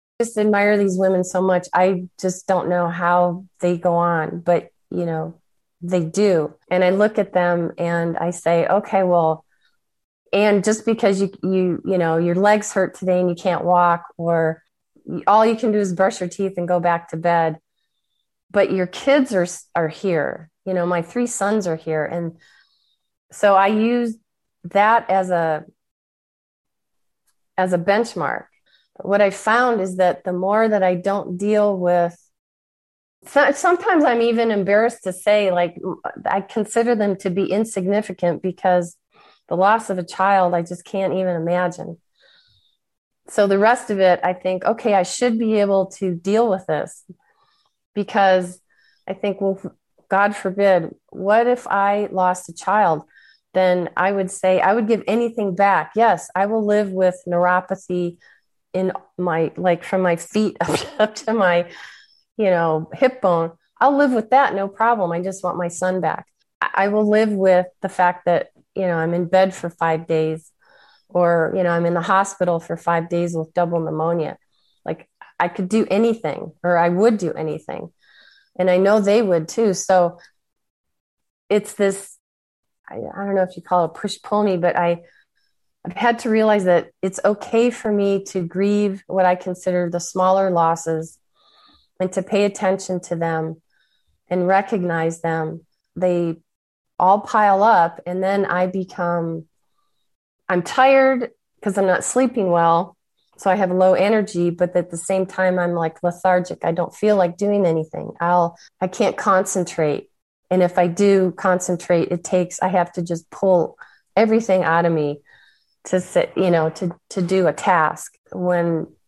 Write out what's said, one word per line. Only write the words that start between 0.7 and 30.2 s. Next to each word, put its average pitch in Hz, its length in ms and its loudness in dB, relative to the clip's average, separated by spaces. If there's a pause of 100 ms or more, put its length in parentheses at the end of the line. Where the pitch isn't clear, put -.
these 196 200 0
women 190 260 2
so 180 180 -4
much. 180 320 0
I 180 340 0 (120)
just 185 260 -6
don't 185 220 -2
know 175 200 0
how 175 580 0 (140)
they 175 180 0
go 170 180 0
on, 170 440 -2
but, 170 280 0 (220)
you 175 160 -4
know, 165 340 -6 (400)
they 175 240 -2
do. 165 500 0 (160)
And 185 140 2
I 180 60 4
look 208 280 2
at 196 140 -2
them 175 460 0
and 170 400 -2
I 175 140 -2
say, 170 340 0
"Okay, 202 360 0
well," 170 440 2 (840)
and 202 320 2
just 220 220 -2
because 202 380 0
you, 190 100 -2 (100)
you, 185 440 0
you 185 100 0
know, 165 220 0
your 175 160 0
legs 208 380 2
hurt 190 220 -2
today 185 240 0
and 180 120 0
you 175 40 -4
can't 175 300 -2
walk, 175 400 2 (140)
or 165 440 0 (640)
all 214 200 4
you 233 100 0
can 226 160 -2
do 208 60 0
is 196 160 -2
brush 190 260 0
your 180 80 -6
teeth 190 300 -6
and 175 100 -4
go 180 120 0
back 170 280 -2
to - 80 -10
bed, 165 420 0 (920)
but 202 200 0
your 185 160 0
kids 262 480 0
are, 180 120 0 (280)
are 165 140 0
here. 160 600 -4 (160)
You 190 80 -4
know, 175 100 0
my 175 160 0
three 240 260 -4
sons 208 400 -2
are 165 100 -2
here. 156 280 -4
And 170 320 -6 (960)
so 202 220 2
I 196 140 4
use 226 500 0 (460)
that 214 440 2
as 190 220 0
a, 160 340 0 (1900)
as 185 160 0
a 175 60 2
benchmark. 185 640 -2 (580)
What 202 200 2
I 196 80 4
found 233 500 0
is 185 160 -6
that 180 280 0